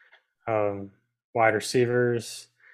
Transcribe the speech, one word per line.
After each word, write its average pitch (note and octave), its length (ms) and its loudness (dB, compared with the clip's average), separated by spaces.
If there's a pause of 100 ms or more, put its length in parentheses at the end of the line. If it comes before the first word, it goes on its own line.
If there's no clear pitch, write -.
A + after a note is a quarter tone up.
(480)
um, G2+ 440 -2 (420)
wide A2+ 200 4
receivers. A#2+ 920 0 (260)